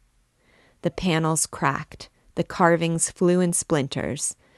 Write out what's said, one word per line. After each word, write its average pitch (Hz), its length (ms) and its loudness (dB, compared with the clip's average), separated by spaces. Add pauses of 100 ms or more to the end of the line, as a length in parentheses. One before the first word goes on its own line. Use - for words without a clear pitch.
(840)
The 170 80 0
panels 160 560 0
cracked, - 600 -6 (280)
the 175 80 0
carvings 165 680 2
flew 180 320 2
in 175 100 2
splinters, - 840 -4 (220)